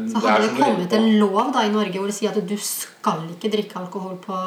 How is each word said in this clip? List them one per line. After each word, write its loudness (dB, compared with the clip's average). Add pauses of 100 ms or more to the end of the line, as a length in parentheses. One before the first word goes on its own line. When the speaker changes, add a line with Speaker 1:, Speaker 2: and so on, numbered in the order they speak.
Speaker 1:
Så -4
Speaker 2:
det 0
er 4
Speaker 1:
hadde 6
det 2
Speaker 2:
som -4
å 4
Speaker 1:
kommet 0
en 6
lov 4
da 2
i 2
Norge 0
hvor -4
det -4
sier -2
at -2
du -4
skal -4
ikke -6
drikke -2
alkohol -8
på -12 (140)